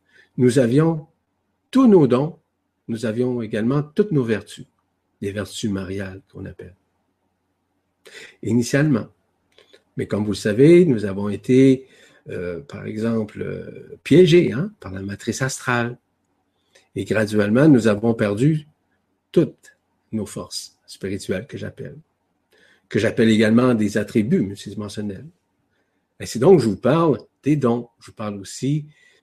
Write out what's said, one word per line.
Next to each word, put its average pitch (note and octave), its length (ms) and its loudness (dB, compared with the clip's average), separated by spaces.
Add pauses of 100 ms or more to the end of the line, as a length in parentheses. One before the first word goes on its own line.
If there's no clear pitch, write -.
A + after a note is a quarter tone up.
(380)
nous B2+ 220 4
avions D3 480 2 (640)
tous C4 160 4
nos F#3 180 8
dons, C3 320 0 (520)
nous A2+ 160 -6
avions A#2+ 360 -4
également A2+ 400 -2
toutes G3+ 300 -2
nos C#3 120 0
vertus, A2+ 420 -6 (560)
les G2+ 100 -6
vertus G2+ 380 -8
mariales F#2+ 520 -8 (100)
qu'on F#2+ 140 -16
appelle. F#2 300 -18 (1700)
Initialement. B2 640 0 (880)
Mais G2+ 100 -6
comme G#2 160 -4
vous G#2 80 -4
le F#2 60 -4
savez, D3 480 6
nous A#2 180 0
avons G2+ 240 -6
été, C3 580 4 (440)
euh, F2 320 -8
par G2+ 240 -16
exemple, G#2+ 560 -6
euh, F#2 640 -12
piégés, E3 500 6
hein, F3+ 260 -6
par F#2 140 -16
la F#2 80 -10
matrice G2+ 400 -8
astrale. B2 580 -4 (960)
Et - 80 -6
graduellement, G#2 640 0
nous A#2+ 200 6
avons G#2+ 260 0
perdu A#2+ 540 -2 (680)
toutes - 420 -2 (380)
nos G#2+ 120 -6
forces - 600 -14
spirituelles G2 600 -8
que - 120 -16
j'appelle, - 400 -16 (920)
que A2+ 120 -2
j'appelle A2+ 300 2
également A2+ 440 4
des G#2+ 240 -2
attributs A#2 420 -2
multidimensionnels. G#2 880 -10 (960)
Et G2 40 -14
c'est - 140 -8
donc, D#3+ 220 6
je A2+ 80 0
vous F#2+ 80 -4
parle E3 420 0 (240)
des D3+ 140 0
dons, A#2+ 320 -2 (100)
je - 80 -20
vous - 80 -20
parle G#2 240 -10
aussi C#3+ 460 -6 (360)